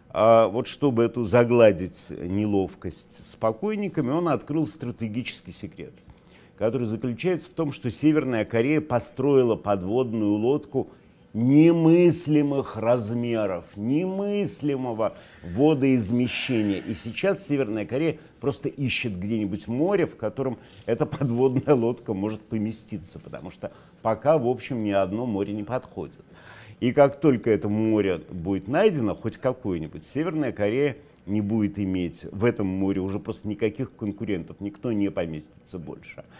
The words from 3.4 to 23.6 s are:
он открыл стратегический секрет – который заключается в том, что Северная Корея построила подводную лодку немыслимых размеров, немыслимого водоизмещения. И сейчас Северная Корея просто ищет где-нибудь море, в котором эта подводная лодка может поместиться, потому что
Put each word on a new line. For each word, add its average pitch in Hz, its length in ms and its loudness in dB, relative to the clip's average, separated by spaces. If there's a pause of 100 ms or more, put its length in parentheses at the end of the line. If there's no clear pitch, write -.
он 170 180 -2
открыл 147 380 -2
стратегический 117 840 -8
секрет – - 420 -14 (640)
который 117 300 0
заключается 123 640 -4
в - 40 -20
том, 156 180 -2
что 123 200 -6
Северная 131 540 2
Корея 131 360 2
построила 127 760 2
подводную 104 800 0
лодку 127 540 0 (480)
немыслимых 151 1400 4
размеров, 113 880 0 (100)
немыслимого 143 1400 -2 (300)
водоизмещения. 120 1400 2
И 107 160 -8
сейчас 190 500 -4
Северная 110 400 -2
Корея 156 320 -2 (240)
просто - 260 -4
ищет 123 520 -4
где-нибудь 104 480 -4
море, 160 400 0
в - 100 -14
котором 120 400 -4 (300)
эта 120 180 0
подводная 131 680 2
лодка 117 400 -2
может 107 260 -4
поместиться, 107 800 -8
потому 87 320 -14
что - 200 -12 (300)